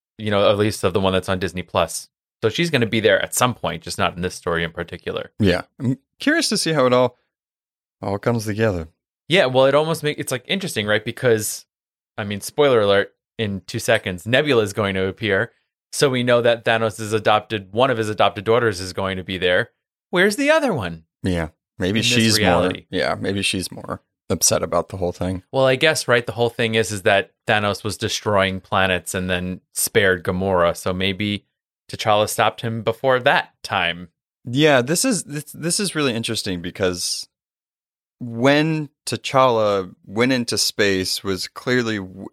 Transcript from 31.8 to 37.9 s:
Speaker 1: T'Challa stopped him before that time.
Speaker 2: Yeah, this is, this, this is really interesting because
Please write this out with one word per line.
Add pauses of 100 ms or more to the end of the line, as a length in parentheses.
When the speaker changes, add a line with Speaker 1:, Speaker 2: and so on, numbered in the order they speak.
Speaker 1:
T'Challa
stopped
him
before
that
time. (340)
Speaker 2:
Yeah,
this
is,
this,
this
is
really
interesting
because (920)